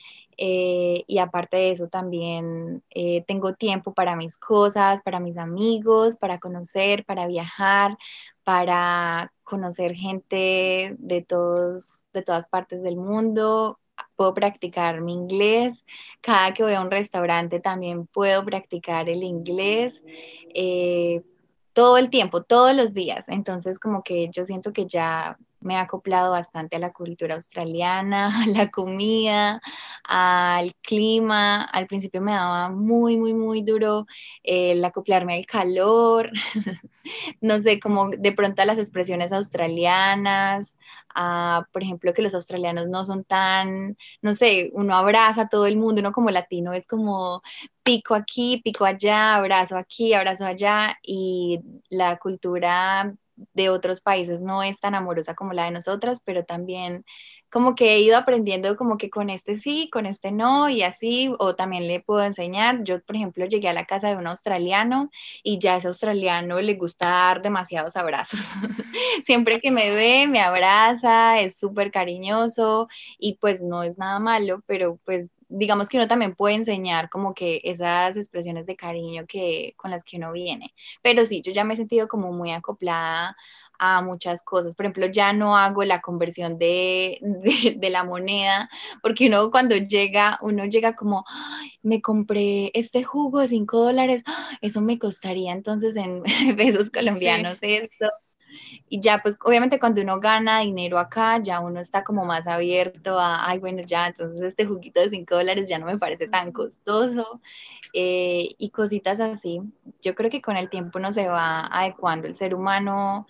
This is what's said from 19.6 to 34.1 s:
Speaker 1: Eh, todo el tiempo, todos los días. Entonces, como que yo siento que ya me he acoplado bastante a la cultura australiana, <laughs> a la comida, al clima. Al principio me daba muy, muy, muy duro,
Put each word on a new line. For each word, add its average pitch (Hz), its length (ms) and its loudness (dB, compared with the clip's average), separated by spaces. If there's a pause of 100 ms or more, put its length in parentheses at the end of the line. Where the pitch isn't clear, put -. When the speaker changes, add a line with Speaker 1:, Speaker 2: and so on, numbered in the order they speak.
Speaker 1:
Eh, 175 680 0 (520)
todo 247 240 8
el 254 120 4
tiempo, 190 340 0
todos 247 320 6
los 226 180 2
días. 175 360 -6
Entonces, 185 500 -6
como 202 240 -4
que 170 300 -2
yo 180 120 -6
siento 190 280 -8
que 202 140 -2
ya 165 500 -4 (240)
me 185 140 -4
he - 20 0
acoplado 185 540 0
bastante 165 460 -4
a - 20 -4
la 175 140 -6
cultura 170 420 -8
australiana, 180 920 -2
<laughs> 214 160 0
a 220 40 2
la 202 240 2
comida, 208 880 0 (420)
al 180 800 2
clima. 214 800 2
Al 185 240 -4
principio 190 340 -6
me 208 100 -2
daba 180 380 0
muy, 226 480 2
muy, 226 160 0
muy 220 300 -2
duro, 214 420 2 (380)